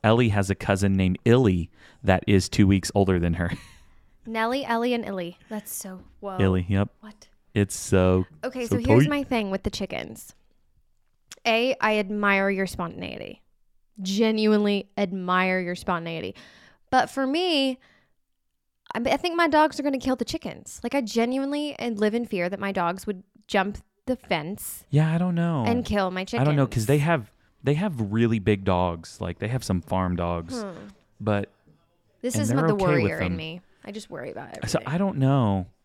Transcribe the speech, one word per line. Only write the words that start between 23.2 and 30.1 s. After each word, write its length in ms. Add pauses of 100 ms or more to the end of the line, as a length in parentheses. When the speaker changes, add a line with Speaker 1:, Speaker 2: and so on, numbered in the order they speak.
Speaker 2:
jump 300 (280)
the 100
fence 720
Speaker 1:
Yeah, 240
I 40
don't 180
know. 300
Speaker 2:
and 200
kill 260
my 100 (120)
Speaker 1:
I 100
don't 120
know, 120
'cause 200
they 100
Speaker 2:
chickens. 80
Speaker 1:
have, 260 (320)
they 120
have 360
really 280
big 240
dogs. 580
Like, 180
they 80
have 160
some 180
farm 340